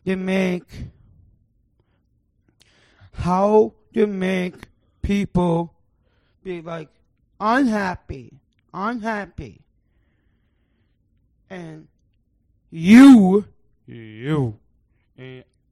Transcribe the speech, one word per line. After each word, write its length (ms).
they 120
make 480
how 600
to 140
make 480
people 720
be, 180
like, 280
unhappy, 920
unhappy. 880
And 380
you, 760
you, 720
and 260